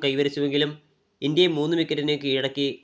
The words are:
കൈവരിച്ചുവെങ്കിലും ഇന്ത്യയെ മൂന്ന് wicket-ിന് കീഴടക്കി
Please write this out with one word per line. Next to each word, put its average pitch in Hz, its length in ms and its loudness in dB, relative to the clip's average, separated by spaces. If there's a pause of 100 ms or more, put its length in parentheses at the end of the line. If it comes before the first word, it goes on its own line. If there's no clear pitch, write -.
കൈവരിച്ചുവെങ്കിലും 143 680 0 (500)
ഇന്ത്യയെ 156 260 4
മൂന്ന് 160 300 0
wicket-ിന് 151 460 0
കീഴടക്കി 135 440 -2 (160)